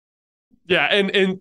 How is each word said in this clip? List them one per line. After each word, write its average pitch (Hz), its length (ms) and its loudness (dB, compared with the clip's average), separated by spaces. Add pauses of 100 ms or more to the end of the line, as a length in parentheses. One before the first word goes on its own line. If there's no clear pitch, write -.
(680)
Yeah, 165 240 0
and, 196 240 0
and 190 260 0